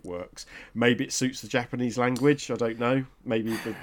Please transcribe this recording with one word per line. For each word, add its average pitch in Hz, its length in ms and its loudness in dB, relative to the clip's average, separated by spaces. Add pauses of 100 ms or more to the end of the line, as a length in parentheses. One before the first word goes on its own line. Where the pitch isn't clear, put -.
works, 90 420 -10 (280)
maybe 120 300 4
it - 100 -4
suits 131 280 -2
the 110 60 -14
Japanese 123 500 -2
language, 127 540 2
I 120 40 0
don't 113 240 -2
know, 127 260 2 (200)
maybe 113 320 0
the, 107 260 -6